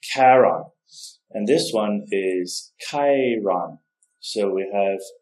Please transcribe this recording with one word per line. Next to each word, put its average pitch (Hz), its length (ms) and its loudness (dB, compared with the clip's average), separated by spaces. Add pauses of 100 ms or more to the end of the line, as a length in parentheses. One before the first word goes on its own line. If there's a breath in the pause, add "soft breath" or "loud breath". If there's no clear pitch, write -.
Charon. 131 600 4 (640 loud breath)
And 104 160 -6
this 139 260 0
one 104 380 -2
is 92 680 -4
Chiron. 117 960 0 (420)
So 101 300 -2
we 95 220 -4
have 98 280 0 (220)